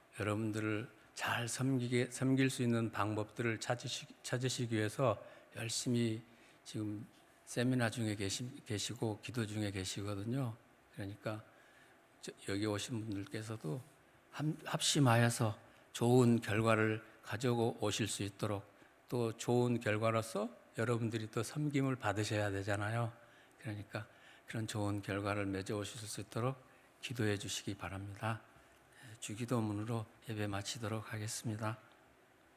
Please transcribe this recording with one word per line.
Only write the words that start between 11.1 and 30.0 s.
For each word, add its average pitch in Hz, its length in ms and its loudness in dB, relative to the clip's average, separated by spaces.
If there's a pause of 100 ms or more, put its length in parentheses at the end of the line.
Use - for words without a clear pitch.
저, - 100 -10 (180)
여기 101 160 0
오신 107 400 0
분들께서도 110 760 -4 (500)
함-, 151 340 0
합심하여서 117 920 6 (360)
좋은 120 480 8
결과를 110 600 4 (200)
가지고 117 580 0
오실 104 260 2
수 - 160 -2
있도록, 101 400 -4 (460)
또 117 280 0
좋은 120 420 4
결과로서 113 680 2 (280)
여러분들이 113 540 0
또 117 120 0
섬김을 139 520 0
받으셔야 104 560 0
되잖아요. 104 600 -2 (480)
그러니까 107 460 -8 (420)
그런 110 200 -4
좋은 104 340 0
결과를 101 440 0
맺어오실 101 640 -4
수 - 140 -8
있도록 120 340 -2 (460)
기도해 107 360 0
주시기 98 380 -6
바랍니다. 101 680 -6 (760)
주기도문으로 110 840 -2 (240)